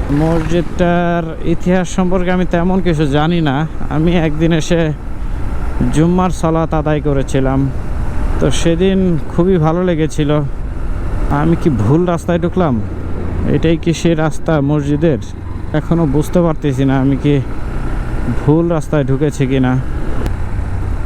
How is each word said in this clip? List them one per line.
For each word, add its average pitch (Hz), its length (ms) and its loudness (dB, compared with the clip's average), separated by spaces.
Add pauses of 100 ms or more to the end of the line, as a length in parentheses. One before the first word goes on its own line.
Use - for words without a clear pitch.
(120)
মসজিদটার 170 1300 0
ইতিহাস 180 440 0
সম্পর্কে 185 440 0
আমি 180 140 2
তেমন 185 340 2
কিছু 160 260 2
জানি 151 340 2
না। 147 260 0 (240)
আমি 160 260 2
একদিন 160 360 2
এসে 165 400 2 (1000)
জুম্মার 175 380 2
সালাত 160 440 0
আদায় 151 260 0
করেছিলাম, 135 680 0 (720)
তো 143 100 2
সেদিন 175 680 2 (180)
খুবই 180 220 4
ভালো 160 260 2
লেগেছিল। 151 560 0 (1000)
আমি 165 220 2
কি 175 80 2
ভুল 135 360 2
রাস্তায় 170 320 0
ঢুকলাম? 165 420 0 (680)
এটাই 160 280 2
কি 165 160 0
সে 165 220 0
রাস্তা 156 460 0
মসজিদের? 147 580 0 (540)
এখনো 165 340 0
বুঝতে 147 340 0
পারতেছি 151 440 0
না 135 160 2
আমি 135 160 2
কি 143 240 2 (1080)
ভুল 165 220 4
রাস্তায় 156 360 0
ঢুকেছি 135 420 0
কিনা। 127 300 0 (1300)